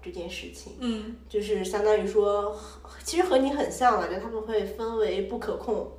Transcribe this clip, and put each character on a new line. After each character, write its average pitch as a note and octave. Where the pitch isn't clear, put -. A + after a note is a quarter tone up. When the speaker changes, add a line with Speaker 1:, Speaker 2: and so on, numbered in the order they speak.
Speaker 1:
这 F#3
件 E3+
事 -
情。 -
Speaker 2:
嗯。 A3+
Speaker 1:
就 G#3
是 G3+
相 G3+
当 G#3+
于 F#3+
说， G3+
其 -
实 F4
和 C4
你 C4+
很 C#4+
像 A3+
了， -
就 G3+
他 A3+
们 A3
会 G#3+
分 A3+
为 G3
不 A#3
可 -
控 -